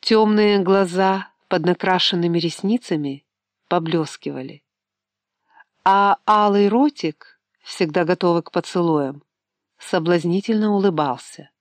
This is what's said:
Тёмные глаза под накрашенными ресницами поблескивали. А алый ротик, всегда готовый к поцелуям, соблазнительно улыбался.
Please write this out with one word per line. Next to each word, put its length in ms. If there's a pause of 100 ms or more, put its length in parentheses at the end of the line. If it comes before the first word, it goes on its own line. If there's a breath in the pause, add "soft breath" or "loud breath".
Тёмные 500
глаза 720 (160)
под 160
накрашенными 720
ресницами 840 (420)
поблескивали. 960 (1200 soft breath)
А 420
алый 440
ротик, 720 (200)
всегда 440
готовый 360
к 100
поцелуям, 680 (560)
соблазнительно 920
улыбался. 880